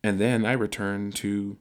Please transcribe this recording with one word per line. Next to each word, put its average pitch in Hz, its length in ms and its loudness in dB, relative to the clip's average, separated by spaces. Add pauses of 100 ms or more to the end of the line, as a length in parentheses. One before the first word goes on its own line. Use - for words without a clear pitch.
And 101 180 2
then 113 240 4
I 113 80 2
return 101 600 -2
to 202 480 -4